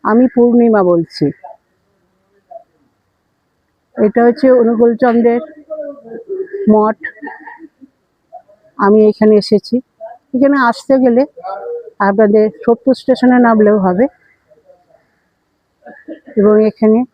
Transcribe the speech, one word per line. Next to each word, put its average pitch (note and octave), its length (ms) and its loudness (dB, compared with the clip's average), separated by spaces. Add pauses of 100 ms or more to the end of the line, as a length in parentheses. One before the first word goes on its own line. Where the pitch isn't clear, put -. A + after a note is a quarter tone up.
আমি A3+ 220 0 (100)
পূর্ণিমা A#3 480 2
বলছি। E3+ 420 -2 (2750)
এটা A#3 180 0
হচ্ছে A#3+ 280 2
অনুকূল A#3 440 2
চন্দ্রের A#3 460 0 (1300)
মঠ। G#3+ 280 2 (1800)
আমি G#3 220 2 (100)
এখানে G#3+ 260 2
এসেছি। G#3 400 -2 (580)
এখানে C#4 260 0
আসতে A#3+ 400 -2
গেলে B3+ 260 2 (760)
আপনাদের G#3+ 500 2 (160)
সোদপুর A#3 280 0
স্টেশনে B3 460 0
নামলেও G#3+ 400 2
হবে, F#3 260 0 (2250)
এবং G#3+ 300 2
এখানে A3 340 0 (140)